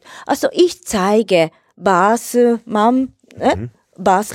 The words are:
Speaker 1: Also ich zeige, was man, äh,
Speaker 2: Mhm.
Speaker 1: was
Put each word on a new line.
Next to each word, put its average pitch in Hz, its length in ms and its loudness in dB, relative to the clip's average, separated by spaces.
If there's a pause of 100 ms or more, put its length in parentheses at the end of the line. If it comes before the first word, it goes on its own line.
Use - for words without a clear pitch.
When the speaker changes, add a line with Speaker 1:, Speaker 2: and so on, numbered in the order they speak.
(260)
Speaker 1:
Also - 260 -2
ich - 340 0
zeige, 190 680 0 (240)
was 196 640 0 (280)
man, 247 480 0 (260)
äh, 262 160 0
Speaker 2:
Mhm. 117 140 -10 (280)
Speaker 1:
was 196 380 0